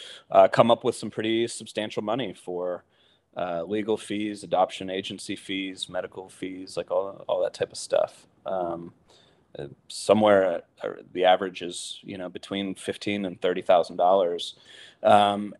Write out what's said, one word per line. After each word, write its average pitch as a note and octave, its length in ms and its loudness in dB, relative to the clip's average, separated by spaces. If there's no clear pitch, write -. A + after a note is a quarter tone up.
uh, F#2+ 180 8
come A#2 220 4
up A#2 140 2
with A#2 100 0
some A2 160 -10
pretty A2+ 380 -2
substantial A2 540 -8
money G#2+ 300 -4
for, F2+ 520 -8
uh, F2 260 -4
legal G#2 340 -2
fees, G#2 460 -6
adoption F#2 480 0
agency F#2+ 460 -6
fees, F#2+ 520 -8
medical F#2+ 400 -8
fees, F#2 480 -10
like, F2 140 -6
all, F#2+ 380 -2
all F2+ 140 2
that - 120 -2
type - 180 -4
of - 60 -12
stuff. - 480 0
Um, E2+ 480 -4
uh, C#2+ 80 -8
somewhere, G2+ 760 4
uh, - 60 -6
the F2+ 120 0
average F#2 380 4
is, - 400 -10
you G2 160 -10
know, F2+ 100 -10
between G2 460 -6
fifteen G2+ 500 -4
and F2+ 160 -8
thirty F2+ 220 0
thousand F2 340 2
dollars. F2+ 580 2
Um, G#2 580 4